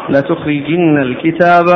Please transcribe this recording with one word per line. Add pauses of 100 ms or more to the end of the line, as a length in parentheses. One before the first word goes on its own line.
لتخرجن
الكتاب (100)